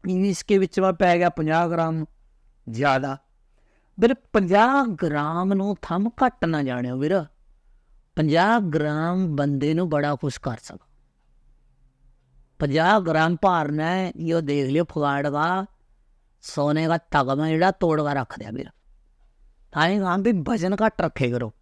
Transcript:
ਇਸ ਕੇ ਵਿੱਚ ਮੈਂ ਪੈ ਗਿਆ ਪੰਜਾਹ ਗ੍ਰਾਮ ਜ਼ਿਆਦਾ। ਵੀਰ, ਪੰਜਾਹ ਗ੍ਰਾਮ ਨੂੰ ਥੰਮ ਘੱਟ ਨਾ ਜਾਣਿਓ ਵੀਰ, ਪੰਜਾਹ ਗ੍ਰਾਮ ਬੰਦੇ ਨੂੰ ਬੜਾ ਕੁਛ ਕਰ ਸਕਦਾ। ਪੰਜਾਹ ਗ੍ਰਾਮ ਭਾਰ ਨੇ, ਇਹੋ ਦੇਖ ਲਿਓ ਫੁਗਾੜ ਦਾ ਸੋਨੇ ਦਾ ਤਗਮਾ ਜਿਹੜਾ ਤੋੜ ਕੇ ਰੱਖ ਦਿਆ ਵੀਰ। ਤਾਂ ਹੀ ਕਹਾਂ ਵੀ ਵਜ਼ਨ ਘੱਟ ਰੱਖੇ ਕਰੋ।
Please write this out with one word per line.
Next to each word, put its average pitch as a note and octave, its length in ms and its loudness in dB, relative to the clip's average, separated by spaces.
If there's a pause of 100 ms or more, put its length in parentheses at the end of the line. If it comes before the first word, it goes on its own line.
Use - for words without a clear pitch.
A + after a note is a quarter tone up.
ਇਸ F#3 400 -2
ਕੇ G3+ 140 2
ਵਿੱਚ F#3+ 220 0
ਮੈਂ F#3+ 140 2
ਪੈ F3 240 2
ਗਿਆ F3 120 2
ਪੰਜਾਹ E3 400 0
ਗ੍ਰਾਮ D#3+ 340 -2 (640)
ਜ਼ਿਆਦਾ। C3+ 500 0 (800)
ਵੀਰ, A#3 160 4 (200)
ਪੰਜਾਹ A3 520 4 (180)
ਗ੍ਰਾਮ E3 500 0
ਨੂੰ G3 280 0
ਥੰਮ G3 360 -2
ਘੱਟ - 280 0
ਨਾ D#3 180 0
ਜਾਣਿਓ B2 340 -4
ਵੀਰ, D#3 280 0 (920)
ਪੰਜਾਹ E3+ 420 2 (100)
ਗ੍ਰਾਮ D#3 680 -2
ਬੰਦੇ C#3+ 380 0
ਨੂੰ F3 160 0
ਬੜਾ D3 260 0
ਕੁਛ C#3 220 -6
ਕਰ - 200 -8
ਸਕਦਾ। - 280 -20 (1700)
ਪੰਜਾਹ D#3+ 420 2
ਗ੍ਰਾਮ E3 340 2
ਭਾਰ E3 360 2
ਨੇ, E3+ 440 -2
ਇਹੋ E3 260 -2
ਦੇਖ C#3+ 300 -2
ਲਿਓ E3 180 2
ਫੁਗਾੜ C#3+ 380 -2
ਦਾ E3+ 380 -2 (760)
ਸੋਨੇ D3+ 440 0
ਦਾ E3 100 0 (140)
ਤਗਮਾ C#3+ 380 0
ਜਿਹੜਾ E3+ 220 2
ਤੋੜ D#3+ 300 0
ਕੇ D3 120 -2
ਰੱਖ C3 260 -6
ਦਿਆ A2 120 -12
ਵੀਰ। C3 180 -10 (1040)
ਤਾਂ D#3 140 0
ਹੀ G3+ 120 0
ਕਹਾਂ F#3 180 0
ਵੀ G#3 140 2 (160)
ਵਜ਼ਨ F#3+ 280 -2 (100)
ਘੱਟ G#3+ 160 -2
ਰੱਖੇ C#3+ 300 -2
ਕਰੋ। A#2+ 200 -4 (100)